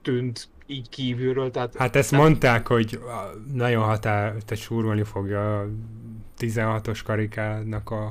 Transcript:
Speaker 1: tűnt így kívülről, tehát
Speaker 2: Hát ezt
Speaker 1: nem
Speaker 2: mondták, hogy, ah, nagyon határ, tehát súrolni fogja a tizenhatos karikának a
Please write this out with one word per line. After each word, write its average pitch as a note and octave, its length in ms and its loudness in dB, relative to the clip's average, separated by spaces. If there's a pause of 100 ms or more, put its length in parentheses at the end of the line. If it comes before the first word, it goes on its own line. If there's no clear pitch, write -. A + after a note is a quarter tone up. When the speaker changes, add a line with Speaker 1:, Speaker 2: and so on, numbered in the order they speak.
Speaker 1:
tűnt B2 480 -4 (160)
így C3+ 240 -10
kívülről, B2+ 640 -2
tehát B2 260 -4
Speaker 2:
Hát B2+ 180 2
ezt C#3 160 4
Speaker 1:
nem C#3 100 8
Speaker 2:
mondták, C#3 460 6
hogy, A2+ 400 2
ah, A#2 160 -8 (300)
nagyon A#2+ 300 2
határ, G#2+ 480 2
tehát G#2+ 320 -8
súrolni A2 400 0
fogja G#2 560 -2
a G2+ 60 -4 (720)
tizenhatos A2 640 -2
karikának G#2+ 880 -4
a A2+ 40 -4 (160)